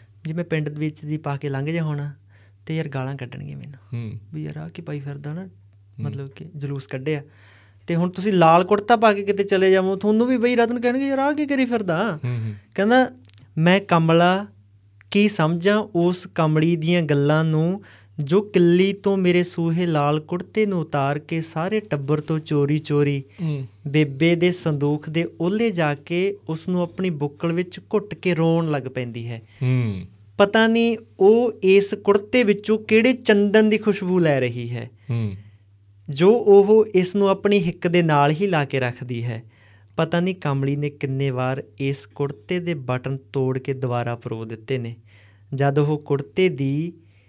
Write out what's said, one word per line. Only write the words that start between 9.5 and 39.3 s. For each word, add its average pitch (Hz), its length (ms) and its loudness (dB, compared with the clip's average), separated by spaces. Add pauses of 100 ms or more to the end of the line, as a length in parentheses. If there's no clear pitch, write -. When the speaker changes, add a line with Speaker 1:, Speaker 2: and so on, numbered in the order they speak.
Speaker 1:
ਜਾਵੋ, 190 240 2
ਤੁਹਾਨੂੰ 214 320 2
ਵੀ 254 100 2
ਬਈ 240 180 2
ਰਤਨ 233 240 0
ਕਹਿਣਗੇ, 247 280 0
"ਯਾਰ, 269 120 -2
ਆਹ 285 140 2
ਕੀ 294 120 -4
ਕਰੀ 269 200 0
ਫਿਰਦਾ?" 196 600 -2
Speaker 2:
ਹੂੰ, 120 180 -4
ਹੂੰ। 107 100 -6 (220)
Speaker 1:
ਕਹਿੰਦਾ, 247 360 2 (460)
ਮੈਂ 175 220 4
ਕਮਲਾ 175 680 2 (680)
ਕੀ 208 160 4
ਸਮਝਾਂ 190 680 0
ਉਸ 175 400 0
ਕਮਲੀ 160 400 2
ਦੀਆਂ 170 260 0
ਗੱਲਾਂ 147 420 2
ਨੂੰ, 160 400 -2 (360)
ਜੋ 151 220 0
ਕਿੱਲੀ 185 520 4
ਤੋਂ 196 240 -2
ਮੇਰੇ 180 260 2
ਸੂਹੇ 170 420 -2
ਲਾਲ 151 340 0
ਕੁੜਤੇ 180 460 -4
ਨੂੰ 190 140 -2
ਉਤਾਰ 147 400 -2
ਕੇ 160 220 -6
ਸਾਰੇ 175 380 -4
ਟੱਬਰ 151 400 -4
ਤੋਂ 160 200 -4
ਚੋਰੀ 151 380 0
ਚੋਰੀ 143 460 0 (200)
Speaker 2:
ਹੂੰ। 143 240 -6 (200)
Speaker 1:
ਬੇਬੇ 151 480 2
ਦੇ 175 160 2
ਸੰਦੂਖ 151 580 -2
ਦੇ 165 180 -2 (140)
ਓਹਲੇ 214 300 0
ਜਾ 156 240 0
ਕੇ 180 420 -4 (120)
ਉਸ 160 180 -8
ਨੂੰ 180 140 0
ਆਪਣੀ 180 280 -4
ਬੁੱਕਲ 147 440 -4
ਵਿੱਚ 180 260 -6
ਘੁੱਟ 208 360 -6
ਕੇ 175 200 -2
ਰੋਣ 165 360 0
ਲੱਗ 139 120 -4
ਪੈਂਦੀ 120 440 -10
ਹੈ। 113 140 -10 (220)
Speaker 2:
ਹੂੰ। 120 380 0 (360)
Speaker 1:
ਪਤਾ 220 300 4
ਨਹੀਂ 233 300 2 (220)
ਉਹ 226 340 6 (100)
ਇਸ 196 300 4
ਕੁੜਤੇ 208 500 2
ਵਿੱਚੋਂ 208 360 0
ਕਿਹੜੇ 226 340 4
ਚੰਦਨ 214 560 4
ਦੀ 208 80 2
ਖੁਸ਼ਬੂ 190 420 0
ਲੈ 147 200 2
ਰਹੀ 120 300 -4
ਹੈ, 120 200 -10 (200)
Speaker 2:
ਹੂੰ। 110 260 -4 (760)
Speaker 1:
ਜੋ 165 220 4
ਉਹ 214 540 6
ਇਸ 185 300 0
ਨੂੰ 196 140 2
ਆਪਣੀ 196 340 2
ਹਿੱਕ 175 240 -4
ਦੇ 175 140 2
ਨਾਲ 147 300 4
ਹੀ 180 160 -2
ਲਾ 156 180 0
ਕੇ 135 140 -4
ਰੱਖਦੀ 120 440 -6
ਹੈ। 120 200 -8 (540)